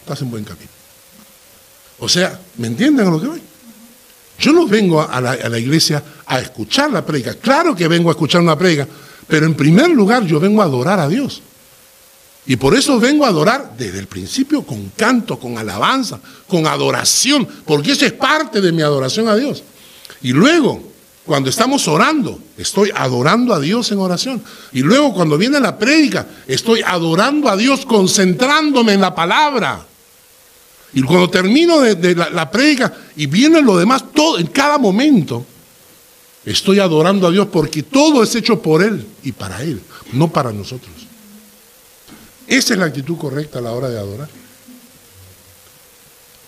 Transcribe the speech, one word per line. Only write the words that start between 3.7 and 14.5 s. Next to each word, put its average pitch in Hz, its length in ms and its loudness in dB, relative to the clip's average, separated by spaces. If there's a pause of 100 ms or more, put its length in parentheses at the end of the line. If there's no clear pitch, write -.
Yo 254 140 2
no 339 140 4
vengo 196 340 2
a 135 180 -4
la, 123 140 -2
a 117 160 -6
la 117 100 -4
iglesia 147 460 0 (220)
a 135 140 -2
escuchar 117 500 -4
la 170 160 -4
prédica. 123 300 -4
Claro 285 380 0
que 170 140 0
vengo 170 220 2
a - 20 0
escuchar 170 300 0
una 160 160 2
prédica, 160 280 0 (400)
pero 156 200 2
en 156 80 0
primer 160 340 4
lugar 240 380 2
yo 156 120 0
vengo 208 220 2
a 196 60 4
adorar 147 340 0
a 139 80 0
Dios. 240 320 -4 (1040)
Y 131 120 0
por 135 200 2
eso 269 240 2
vengo 285 240 2
a 247 60 2
adorar 180 480 0
desde 98 200 -8
el 98 100 -10
principio 262 540 -4